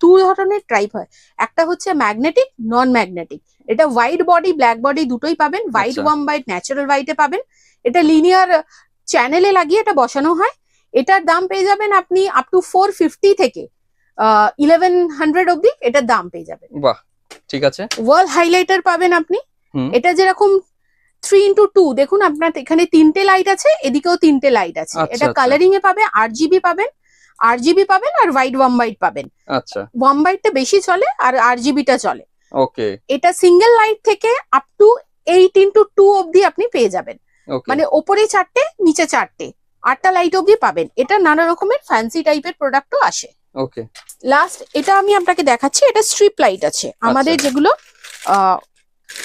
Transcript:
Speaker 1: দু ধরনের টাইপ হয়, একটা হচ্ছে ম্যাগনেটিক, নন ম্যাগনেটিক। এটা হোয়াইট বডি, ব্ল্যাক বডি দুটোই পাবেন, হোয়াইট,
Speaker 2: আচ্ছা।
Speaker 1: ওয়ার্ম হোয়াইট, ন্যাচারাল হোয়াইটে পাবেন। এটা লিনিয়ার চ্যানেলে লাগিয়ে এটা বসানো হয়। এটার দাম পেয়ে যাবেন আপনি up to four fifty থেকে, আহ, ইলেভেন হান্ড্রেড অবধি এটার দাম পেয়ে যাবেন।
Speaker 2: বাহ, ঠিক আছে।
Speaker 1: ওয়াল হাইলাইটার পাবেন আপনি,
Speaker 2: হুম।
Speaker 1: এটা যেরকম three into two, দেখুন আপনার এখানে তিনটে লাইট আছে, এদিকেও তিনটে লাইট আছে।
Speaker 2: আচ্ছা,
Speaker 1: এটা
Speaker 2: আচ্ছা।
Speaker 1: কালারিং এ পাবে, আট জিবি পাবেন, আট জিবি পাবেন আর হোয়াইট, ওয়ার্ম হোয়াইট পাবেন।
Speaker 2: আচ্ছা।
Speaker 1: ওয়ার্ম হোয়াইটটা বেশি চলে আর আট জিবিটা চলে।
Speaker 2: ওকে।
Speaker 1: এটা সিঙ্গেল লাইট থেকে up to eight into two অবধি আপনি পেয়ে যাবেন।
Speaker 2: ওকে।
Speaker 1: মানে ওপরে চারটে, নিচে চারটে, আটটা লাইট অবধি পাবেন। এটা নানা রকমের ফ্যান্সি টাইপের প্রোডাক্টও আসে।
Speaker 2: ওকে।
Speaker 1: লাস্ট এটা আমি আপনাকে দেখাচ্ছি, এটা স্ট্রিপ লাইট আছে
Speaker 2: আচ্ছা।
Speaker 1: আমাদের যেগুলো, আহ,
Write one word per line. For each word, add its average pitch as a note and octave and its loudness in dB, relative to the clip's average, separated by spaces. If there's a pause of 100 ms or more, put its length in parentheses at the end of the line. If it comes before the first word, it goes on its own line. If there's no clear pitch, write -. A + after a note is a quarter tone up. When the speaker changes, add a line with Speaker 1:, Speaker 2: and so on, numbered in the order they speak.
Speaker 1:
দু F4+ 6
ধরনের F#4+ 0
টাইপ G#3 -2
হয়, F#3 -10 (320)
একটা D#4+ -4
হচ্ছে F4 -4
ম্যাগনেটিক, C#4+ 0 (220)
নন B3 0
ম্যাগনেটিক। F3+ -4 (240)
এটা C4+ 0
হোয়াইট D4+ 0
বডি, E4+ 2
ব্ল্যাক A#3+ 0
বডি C#4 -2
দুটোই B3+ -4
পাবেন, E4 -4
হোয়াইট, A3 -2
Speaker 2:
আচ্ছা। - -6
Speaker 1:
ওয়ার্ম D4+ -2
হোয়াইট, D4 -4
ন্যাচারাল C4+ -6
হোয়াইটে C#4 -4
পাবেন। D4+ -2 (440)
এটা E4+ 0
লিনিয়ার E4+ 2 (440)
চ্যানেলে E4+ 0
লাগিয়ে F4+ 0
এটা G#4+ -2
বসানো C#4+ -2
হয়। G4+ -2 (420)
এটার E4+ 0
দাম F4 0
পেয়ে F#4+ -4
যাবেন G4+ 0
আপনি F#4 0
up - -2
to - 4
four F#4+ 0
fifty G4 2
থেকে, - -4 (480)
আহ, G#3+ 2 (100)
ইলেভেন E4+ 2
হান্ড্রেড D#4 0
অবধি F4 0 (120)
এটার A#3+ -2
দাম G3+ -2
পেয়ে E3+ -16
যাবেন। D#3+ -16
Speaker 2:
বাহ, C3 0 (540)
ঠিক C#3 -4
আছে। F3+ -4 (120)
Speaker 1:
ওয়াল D4 2
হাইলাইটার F4 0
পাবেন F4 0
আপনি, F4 -2 (360)
Speaker 2:
হুম। - -4
Speaker 1:
এটা B3 0
যেরকম F#4+ 2 (640)
three G4 2
into G4+ 4 (100)
two, D#4+ 4
দেখুন C#4+ 0
আপনার E4 0
এখানে E4 0
তিনটে D#4+ 4
লাইট F#4+ 2
আছে, G4 0 (140)
এদিকেও D#4+ -2
তিনটে C#4 2
লাইট F#3+ -2
আছে। D#3+ -8
Speaker 2:
আচ্ছা, D#3+ -4
Speaker 1:
এটা A#3+ 0
Speaker 2:
আচ্ছা। A#3+ -2
Speaker 1:
কালারিং D4+ 2
এ - -2
পাবে, F#4+ 0 (100)
আট A3 0
জিবি D#4 0
পাবেন, F#4 -2 (520)
আট A#3 0
জিবি E4+ 2
পাবেন A#4 0
আর G#4+ 2
হোয়াইট, C4 -2
ওয়ার্ম C4 2
হোয়াইট A#3 -2
পাবেন। D#3+ -6 (180)
Speaker 2:
আচ্ছা। - -6 (200)
Speaker 1:
ওয়ার্ম C4+ 2
হোয়াইটটা F#4+ -2
বেশি C4+ 0
চলে F#4 -2 (120)
আর B3+ -2
আট B3 2
জিবিটা C4+ 0
চলে। D3 -8 (280)
Speaker 2:
ওকে। G#2+ -4 (100)
Speaker 1:
এটা C#4+ 0
সিঙ্গেল F#4 4
লাইট A4 0
থেকে A4 0 (180)
up - 0 (160)
to G#4 8 (460)
eight F#4 4
into G4 4
two G4+ 4
অবধি F4+ 2
আপনি F#4 -2
পেয়ে A#3 0
যাবেন। E3+ -8 (320)
Speaker 2:
ওকে। C3+ -6
Speaker 1:
মানে D4 0
ওপরে F#4 0
চারটে, G4+ -2 (200)
নিচে D#4+ 2
চারটে, - -6 (300)
আটটা C4+ 0
লাইট F4+ 0
অবধি G4 4
পাবেন। G3 -2
এটা C4 0
নানা E4 2
রকমের G4 -2
ফ্যান্সি A3+ -2
টাইপের D4+ -2
প্রোডাক্টও C#4 -4
আসে। - -4 (260)
Speaker 2:
ওকে। B2 -8 (400)
Speaker 1:
লাস্ট D4 -2 (120)
এটা F#4+ 0
আমি G4+ 0
আপনাকে F4+ -2
দেখাচ্ছি, C#4 0
এটা A4 2
স্ট্রিপ G#4 0
লাইট F#3+ 0
আছে - -6
Speaker 2:
আচ্ছা। A3+ -6
Speaker 1:
আমাদের C4+ 0
যেগুলো, C#4+ 0 (540)
আহ, F#3+ 0 (680)